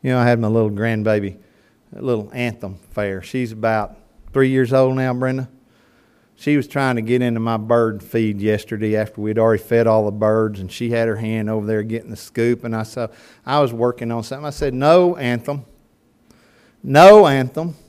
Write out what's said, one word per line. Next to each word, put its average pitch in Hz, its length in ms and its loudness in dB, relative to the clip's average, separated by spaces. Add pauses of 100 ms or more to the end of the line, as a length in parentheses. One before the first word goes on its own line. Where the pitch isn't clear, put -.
You 131 80 -2
know, 127 80 2
I 120 60 4
had 120 140 2
my 110 100 -2
little 110 200 2
grandbaby, 107 680 -2 (580)
a - 60 -16
little 113 300 -4
Anthem 113 440 -8 (160)
fair. 98 320 -6
She's 123 280 -6
about 110 460 -4 (360)
three 135 160 4
years 131 240 0
old 131 220 2
now, 131 180 -2
Brenda. 131 360 -4 (840)
She 147 220 0
was 131 100 -2
trying 131 300 -2
to 113 40 -2
get 120 200 0
into 117 180 -2
my 113 180 -2
bird 113 460 0
feed 107 360 -2
yesterday 107 560 -2
after 107 260 -4
we'd 107 180 -2
already 113 240 2
fed 117 240 2
all 110 180 2
the 104 60 -4
birds, 107 480 -2
and 92 120 -10
she 117 200 -6
had 117 160 0
her 110 80 -2
hand 110 340 -4
over 110 160 -4
there 107 160 -2
getting 113 300 -8
the 104 60 -14
scoop, 120 460 -2
and 113 120 -6
I 110 80 -4
saw, 113 240 -8 (380)
I 143 160 0
was 120 120 0
working 120 380 -4
on 117 120 -6
something. 135 220 -12
I 143 60 -8
said, 139 220 -6
"No, 170 420 2
Anthem. 127 500 -6 (1160)
No, 185 420 10
Anthem." 143 500 -2 (140)